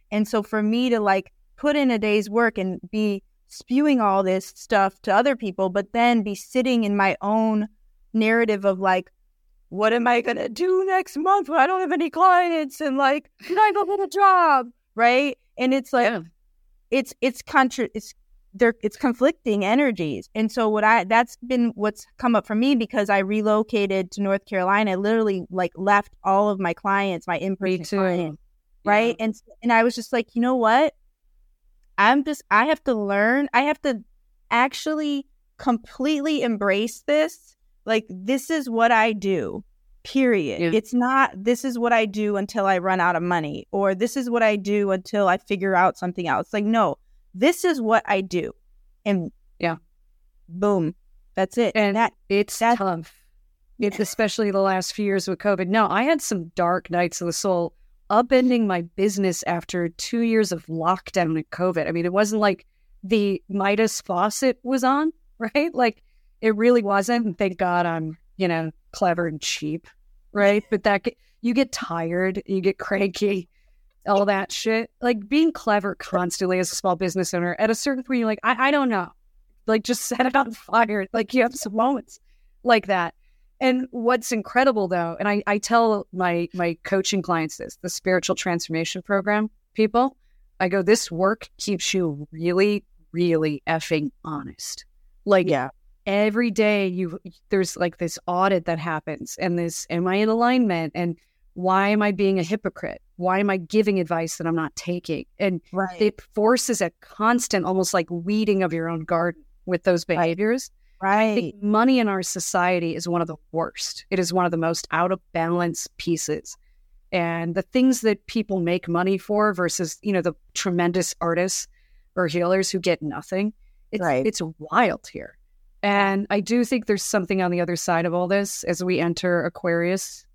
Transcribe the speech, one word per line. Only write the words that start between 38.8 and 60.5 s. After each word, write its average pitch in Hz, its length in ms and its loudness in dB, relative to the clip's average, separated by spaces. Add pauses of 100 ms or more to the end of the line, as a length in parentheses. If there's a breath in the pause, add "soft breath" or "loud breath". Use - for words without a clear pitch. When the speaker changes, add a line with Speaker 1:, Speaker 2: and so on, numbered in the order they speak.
Speaker 1:
I 226 200 2
do, 185 520 -4 (400)
period. 202 560 0
Speaker 2:
Yeah. 170 120 0
Speaker 1:
It's 220 220 -2
not, 254 420 2
"This 233 280 -2
is 247 140 -4
what 233 140 0
I 226 140 4
do 208 300 -2
until 196 300 -2
I 190 120 2
run 185 220 0
out 175 160 2
of 165 60 -2
money," 165 500 -2
or, 196 220 0
"This 220 220 -2
is 247 140 -4
what 233 120 0
I 214 140 2
do 202 360 -2
until 196 360 0
I 180 100 4
figure 190 360 -2
out 180 240 4
something 180 300 -6
else." - 240 -2
Like, 208 120 -2
no, 214 340 2 (360)
this 285 300 2
is 320 160 0
what 220 260 2
I 196 140 0
do. 180 320 -4 (520)
And 196 280 -2 (260)
Speaker 2:
Yeah. 165 180 -2 (720)
Speaker 1:
boom, 180 460 0 (400)
that's 190 240 -2
it. 233 160 2
Speaker 2:
And 208 220 2
Speaker 1:
That, 226 180 0 (140)
Speaker 2:
it's 202 300 0
Speaker 1:
that 233 200 2
Speaker 2:
tough. 175 360 -4 (640)
It's 202 200 -2
Speaker 1:
Yeah. 233 40 2
Speaker 2:
especially 214 480 -2
the 196 100 0
last 190 320 0
few 208 120 -4
years 196 240 0
with 185 100 -4
covid. 190 300 0
No, 214 200 4
I 196 140 0
had 302 180 2
some 170 340 -6
dark 175 360 0
nights 175 300 0
of 175 60 -4
the 165 60 -2
soul, 175 420 -2 (360)
upending 247 560 4
my 180 160 0
business 190 600 0
after 170 460 -4
two - 300 -4
years 226 320 2